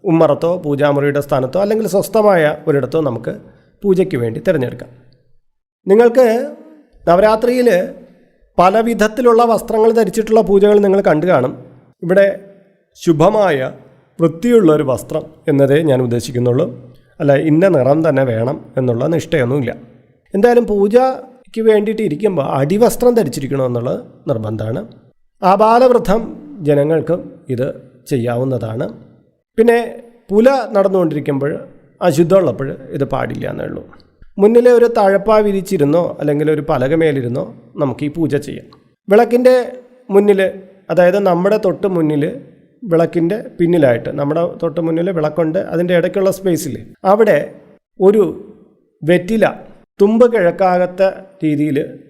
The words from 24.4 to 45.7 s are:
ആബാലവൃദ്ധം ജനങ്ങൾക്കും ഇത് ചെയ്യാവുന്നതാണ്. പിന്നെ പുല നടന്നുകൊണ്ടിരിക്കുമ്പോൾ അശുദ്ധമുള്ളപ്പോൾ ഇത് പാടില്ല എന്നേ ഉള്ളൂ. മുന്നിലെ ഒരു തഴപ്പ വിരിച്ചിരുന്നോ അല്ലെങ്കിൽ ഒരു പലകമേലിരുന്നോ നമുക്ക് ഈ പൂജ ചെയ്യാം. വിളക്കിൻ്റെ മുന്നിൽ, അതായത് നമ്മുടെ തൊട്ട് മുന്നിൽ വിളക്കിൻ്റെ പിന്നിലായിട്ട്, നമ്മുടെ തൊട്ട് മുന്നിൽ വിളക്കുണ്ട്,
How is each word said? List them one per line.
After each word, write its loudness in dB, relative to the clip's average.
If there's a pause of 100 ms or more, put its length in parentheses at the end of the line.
ആബാലവൃദ്ധം 2 (480)
ജനങ്ങൾക്കും 0 (340)
ഇത് -4 (440)
ചെയ്യാവുന്നതാണ്. -4 (720)
പിന്നെ 4 (520)
പുല 4 (260)
നടന്നുകൊണ്ടിരിക്കുമ്പോൾ 0 (560)
അശുദ്ധമുള്ളപ്പോൾ 2 (280)
ഇത് -2
പാടില്ല -6
എന്നേ -10
ഉള്ളൂ. -12 (580)
മുന്നിലെ 4
ഒരു 4 (120)
തഴപ്പ 2 (100)
വിരിച്ചിരുന്നോ 0 (180)
അല്ലെങ്കിൽ -2
ഒരു -6
പലകമേലിരുന്നോ -2 (380)
നമുക്ക് -4
ഈ -6
പൂജ -4 (120)
ചെയ്യാം. -16 (400)
വിളക്കിൻ്റെ 4 (600)
മുന്നിൽ, 4 (520)
അതായത് 4 (100)
നമ്മുടെ 2
തൊട്ട് -2
മുന്നിൽ 0 (680)
വിളക്കിൻ്റെ 0 (220)
പിന്നിലായിട്ട്, 2 (100)
നമ്മുടെ -2 (200)
തൊട്ട് -4
മുന്നിൽ -4
വിളക്കുണ്ട്, -2 (120)